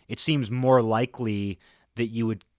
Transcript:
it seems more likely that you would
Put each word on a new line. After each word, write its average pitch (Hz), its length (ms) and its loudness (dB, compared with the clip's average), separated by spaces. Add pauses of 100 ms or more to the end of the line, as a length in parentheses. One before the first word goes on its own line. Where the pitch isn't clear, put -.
it 110 140 -4
seems 139 300 0
more 127 320 4
likely 110 760 -2 (360)
that 117 140 -2
you 113 180 -2
would 110 180 -4 (140)